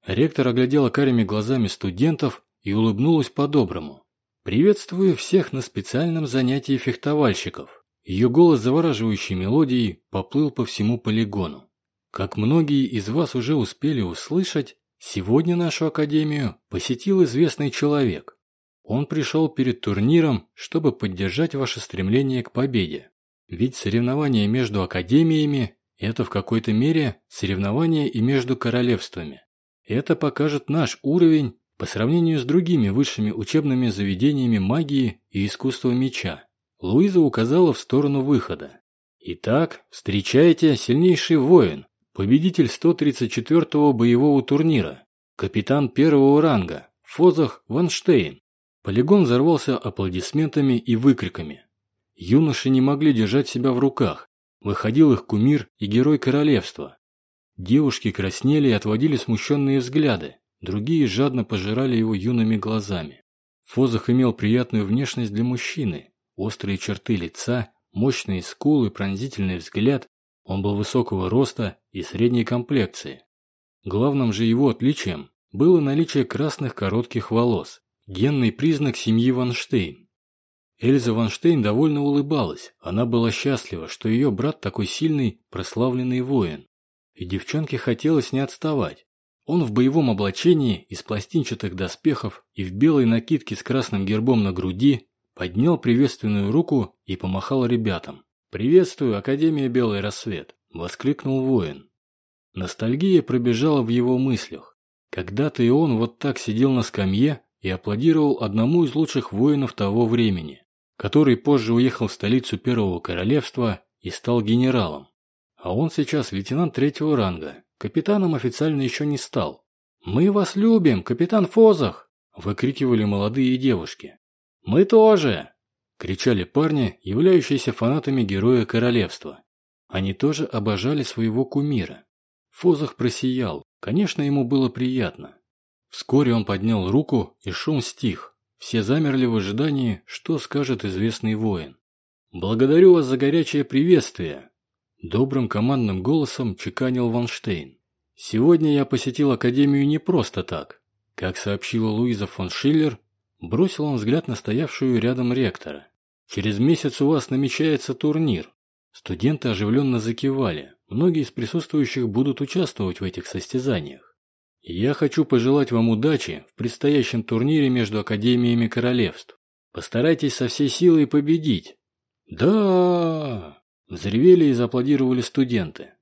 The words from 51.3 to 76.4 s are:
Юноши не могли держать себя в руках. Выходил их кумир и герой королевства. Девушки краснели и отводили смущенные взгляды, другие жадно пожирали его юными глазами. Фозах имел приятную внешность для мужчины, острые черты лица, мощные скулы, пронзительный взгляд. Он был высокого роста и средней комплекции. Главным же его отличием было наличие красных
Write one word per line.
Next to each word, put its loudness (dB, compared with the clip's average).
Юноши 0
не 4
могли 2
держать 0
себя -2
в -2
руках. -2
Выходил 2
их 0
кумир 2
и -6
герой 2
королевства. -2
Девушки 0
краснели 0
и 4
отводили 0
смущенные 0
взгляды, -2
другие -2
жадно 0
пожирали -2
его 0
юными 0
глазами. -6
Фозах 0
имел 2
приятную 0
внешность -2
для -2
мужчины, -6
острые -6
черты -4
лица, -6
мощные -2
скулы, 0
пронзительный -6
взгляд. -2
Он -6
был -2
высокого -2
роста -2
и -10
средней 0
комплекции. -4
Главным 0
же -2
его 2
отличием -4
было 4
наличие 0
красных -6